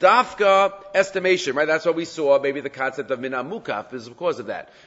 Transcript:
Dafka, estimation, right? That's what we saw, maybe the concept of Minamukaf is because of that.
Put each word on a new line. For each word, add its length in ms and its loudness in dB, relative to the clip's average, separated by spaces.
Dafka, 720 4
estimation, 640 0
right? 120 2
That's 180 0
what 100 2
we 80 -4
saw, 360 2
maybe 200 -2
the 100 -8
concept 420 -6
of 80 -2
Minamukaf 720 -6
is 160 -12
because 300 -4
of 80 -10
that. 220 -10